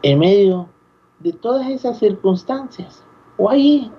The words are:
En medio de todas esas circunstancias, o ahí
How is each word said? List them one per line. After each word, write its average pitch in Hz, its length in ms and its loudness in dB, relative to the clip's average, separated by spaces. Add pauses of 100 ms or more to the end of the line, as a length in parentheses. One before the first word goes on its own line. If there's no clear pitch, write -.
En 143 160 2
medio 185 520 2 (480)
de 170 140 -6
todas 254 360 -6
esas 254 300 -8
circunstancias, 202 1040 -4 (320)
o 208 140 0
ahí 277 480 2